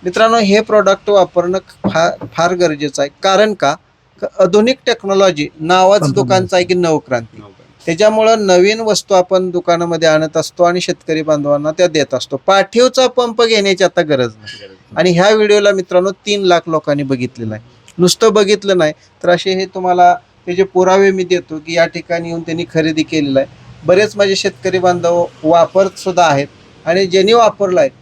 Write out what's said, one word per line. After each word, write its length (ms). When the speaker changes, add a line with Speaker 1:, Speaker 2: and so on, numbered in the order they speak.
Speaker 1:
मित्रांनो, 340
हे 240
प्रॉडक्ट 480
वापरणं 480
फार, 400
फार 200
गरजेचं 480
आहे. 100
कारण 300
का? 220
क-, 200
आधुनिक 440
टेक्नॉलॉजी 640
नावाचं 460
Speaker 2:
तंत्रज्ञान. 220
Speaker 1:
दुकानचं 280
आहे 100
की 80
नवक्रांती. 640
Speaker 3:
नवक्रांती. 260
Speaker 1:
त्याच्यामुळं 640
नवीन 320
वस्तू 340
आपण 360
दुकानामध्ये 600
आणत 280
असतो 260
आणि 180
शेतकरी 400
बांधवांना 500
त्या 160
देत 260
असतो. 320
पाठीवचा 600
पंप 360
घेण्याची 400
आता 180
गरज 100
नाही. 500
Speaker 3:
गरज 80
नाही. 280
Speaker 1:
आणि 140
ह्या 180
व्हिडिओला 420
मित्रांनो 400
तीन 300
लाख 260
लोकांनी 360
बघितलेलं 500
आहे. 100
नुसतं 360
बघितलं 440
नाही 160
तर 60
असे 240
हे 120
तुम्हाला 500
त्याचे 180
पुरावे 480
मी 120
देतो 340
की 160
या 120
ठिकाणी 420
येऊन 140
त्यांनी 320
खरेदी 300
केलेलं 360
आहे. 240
बरेच 300
माझे 200
शेतकरी 440
बांधव 460
वापरत 560
सुद्धा 240
आहेत 240
आणि 200
ज्यांनी 280
वापरलं 460
आहे 100